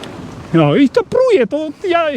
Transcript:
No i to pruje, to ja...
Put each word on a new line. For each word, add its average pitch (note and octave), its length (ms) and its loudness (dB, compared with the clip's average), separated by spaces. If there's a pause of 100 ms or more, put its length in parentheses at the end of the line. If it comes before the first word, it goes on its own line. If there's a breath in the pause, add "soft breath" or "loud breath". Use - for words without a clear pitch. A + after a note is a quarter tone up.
(540 loud breath)
No D3+ 220 4
i C4+ 120 4
to A#4+ 160 0
pruje, A#4 420 2
to D#4 220 -4 (200)
ja... E4+ 160 2 (120)